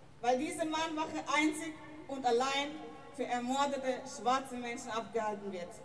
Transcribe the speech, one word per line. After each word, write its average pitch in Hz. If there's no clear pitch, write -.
weil 247
diese 330
Mahnwache 311
einzig 311
und 262
allein 269
für 254
ermordete 254
schwarze 247
Menschen 240
abgehalten 214
wird. 175